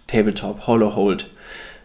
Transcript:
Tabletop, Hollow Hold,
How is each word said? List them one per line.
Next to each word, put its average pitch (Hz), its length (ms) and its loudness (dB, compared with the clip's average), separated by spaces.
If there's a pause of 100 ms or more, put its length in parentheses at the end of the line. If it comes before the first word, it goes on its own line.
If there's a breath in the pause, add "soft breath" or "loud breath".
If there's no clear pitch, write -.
Tabletop, 104 600 -2
Hollow 113 280 4
Hold, 98 340 0 (560 loud breath)